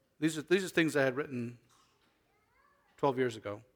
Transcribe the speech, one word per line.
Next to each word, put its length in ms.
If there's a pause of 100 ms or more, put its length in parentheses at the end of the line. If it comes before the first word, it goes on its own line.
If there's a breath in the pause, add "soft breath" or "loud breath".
(200)
these 180
are, 40
these 220
are 40
things 280
I 60
had 140
written 420 (1400)
twelve 220
years 180
ago. 240 (160)